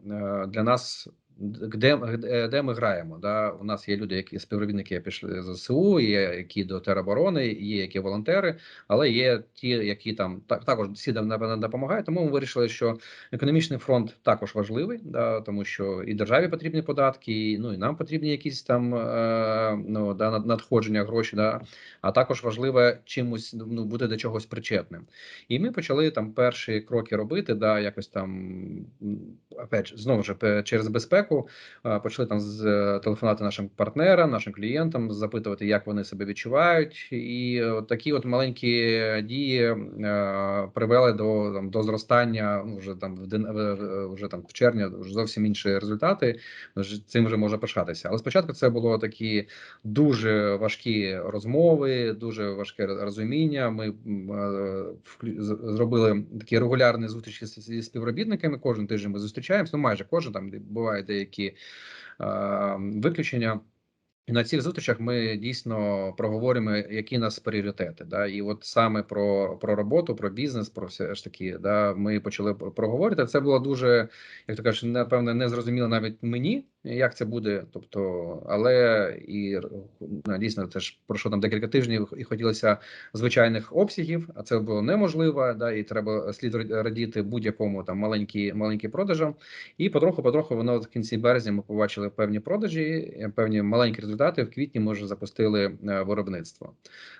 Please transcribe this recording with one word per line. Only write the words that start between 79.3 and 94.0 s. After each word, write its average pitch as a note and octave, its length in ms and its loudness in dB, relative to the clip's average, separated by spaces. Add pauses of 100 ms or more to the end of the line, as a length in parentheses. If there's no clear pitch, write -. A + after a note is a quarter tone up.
р-, F#2 180 -4 (300)
ну, F#2+ 380 -6
дійсно, G#2 280 -2
це F#2 140 -8
ж - 260 -10
пройшло G#2+ 240 -4
там G#2 100 0
декілька G#2+ 280 0
тижнів, A2+ 480 0
і B2+ 80 -10
хотілося A2 520 2 (380)
звичайних A#2 640 2
обсягів, E3+ 580 0
а G#2+ 80 -12
це A#2 160 0
було A2 240 0
неможливо, D#3 680 2
да, A#2 200 -2
і G#2+ 100 -2
треба, G#2+ 500 -2
слід A#2 220 -4
ра-, A2 280 -2
радіти A2+ 400 -2
будь-якому G#2+ 640 -2
там F#2 140 -4
маленькі-, G#2 560 -2
маленьким G#2+ 360 -2
продажам. D#3+ 440 0 (440)
І F#3 100 2
потроху-потроху C3 680 2
воно A#2+ 220 2
в A2 80 -6
кінці A2+ 300 -4
березня A#2 360 4
ми G2+ 100 0
побачили G#2 480 -2
певні G#2+ 300 0
продажі, D#3+ 440 -2 (360)
е, G#2+ 160 -6
певні A2 260 2
маленькі A2+ 380 2